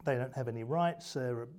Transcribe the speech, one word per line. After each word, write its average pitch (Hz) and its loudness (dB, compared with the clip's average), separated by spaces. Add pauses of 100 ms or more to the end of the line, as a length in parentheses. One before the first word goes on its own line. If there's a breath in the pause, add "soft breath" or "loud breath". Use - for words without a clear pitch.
they 139 4
don't 131 0
have 127 -2
any 113 -2
rights. 170 2
They're 123 0 (120)